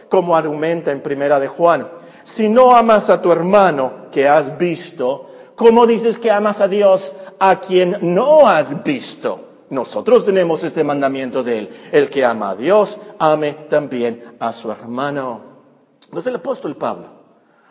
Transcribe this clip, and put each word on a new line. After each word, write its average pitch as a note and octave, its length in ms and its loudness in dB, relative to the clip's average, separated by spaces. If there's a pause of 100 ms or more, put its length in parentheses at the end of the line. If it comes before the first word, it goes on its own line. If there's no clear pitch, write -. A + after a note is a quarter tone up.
(100)
como F3 260 2
argumenta D#3 560 -2
en C#3 80 -8
Primera C#3+ 400 0
de C3+ 80 -2
Juan. D#3+ 400 0 (360)
"Si G#3+ 260 -2
no B3 260 6
amas A3+ 320 4
a F3+ 140 2
tu F3 100 2
hermano E3 800 0
que C#3 160 2
has C#3+ 300 2
visto, C#3+ 720 -6 (260)
¿cómo A#3 300 6
dices A3+ 320 0
que A3+ 120 0
amas G#3 300 0
a G3+ 80 2
Dios G3 460 0 (240)
a F#3+ 220 2
quien F#3 420 0
no B3+ 440 4
has C#3 380 0
visto?". - 840 -8
Nosotros C3+ 560 0
tenemos F3+ 380 0
este D#3 200 -2
mandamiento C3+ 580 -4
de A#2 180 -4
él: G#2 100 -12 (220)
"El C#3+ 180 2
que C3 160 0
ama A2 240 -2
a F#2 60 -8
Dios, F#3 420 0 (200)
ame D3+ 360 0 (160)
también B2 680 -4
a A#2 140 -6
su A2 180 -12
hermano". B2 720 -10 (640)
Entonces - 220 -14
el B3+ 100 -6
apóstol A3 400 -10
Pablo G#2+ 300 -10 (640)